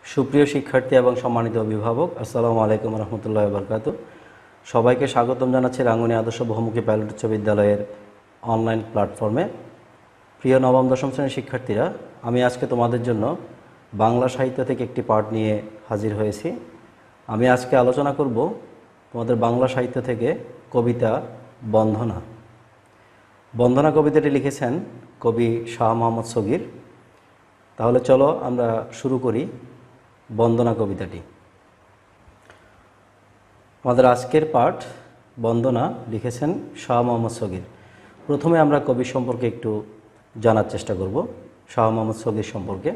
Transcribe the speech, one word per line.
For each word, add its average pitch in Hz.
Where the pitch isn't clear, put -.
সুপ্রিয় 143
শিক্ষার্থী 135
এবং 123
সম্মানিত 117
অভিভাবক, 113
আসসালামু 117
আলাইকুম 110
রহমতুল্লাহি 107
ওয়া 101
বারাকাতুহু। 110
সবাইকে 127
স্বাগতম 127
জানাচ্ছি 127
রাঙ্গুনি 117
আদর্শ 113
বহুমুখী 113
পাইলট 107
উচ্চ -
বিদ্যালয়ের 104
অনলাইন 113
প্ল্যাটফর্মে। 110
প্রিয় 131
নবম 131
দশম 131
শ্রেণীর 135
শিক্ষার্থীরা, 123
আমি 120
আজকে 123
তোমাদের 120
জন্য 120
বাংলা 123
সাহিত্য 131
থেকে 127
একটি 120
পাঠ 110
নিয়ে 107
হাজির 107
হয়েছি। 107
আমি 117
আজকে 127
আলোচনা 131
করব 143
তোমাদের 117
বাংলা 120
সাহিত্য 123
থেকে 120
কবিতা 120
বন্দনা। 107
বন্দনা 123
কবিতাটি 147
লিখেছেন 139
কবি 117
শাহ 113
মোহাম্মদ 117
সগির। 113
তাহলে 123
চলো 139
আমরা 117
শুরু 131
করি 123
বন্দনা 117
কবিতাটি। 95
আমাদের 127
আজকের 127
পাঠ 131
বন্দনা 117
লিখেছেন 123
শাহ 120
মোহাম্মদ 117
সগির। 92
প্রথমে 156
আমরা 147
কবি 127
সম্পর্কে 123
একটু 107
জানার 107
চেষ্টা 104
করব, 98
শাহ 110
মোহাম্মদ 110
সগির 107
সম্পর্কে। 98